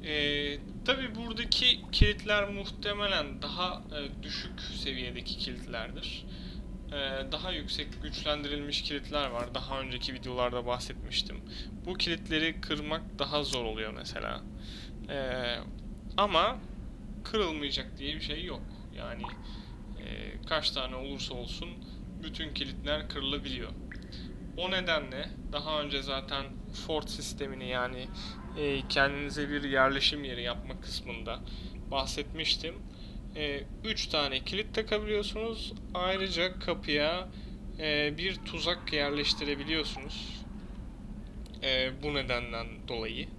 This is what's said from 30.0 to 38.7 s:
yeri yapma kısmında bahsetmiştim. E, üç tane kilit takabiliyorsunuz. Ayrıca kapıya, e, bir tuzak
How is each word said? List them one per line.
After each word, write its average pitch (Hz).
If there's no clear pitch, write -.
yeri 123
yapma 120
kısmında 113
bahsetmiştim. 151
E, 143
üç 220
tane 139
kilit 208
takabiliyorsunuz. 214
Ayrıca 185
kapıya, 160
e, 151
bir 180
tuzak -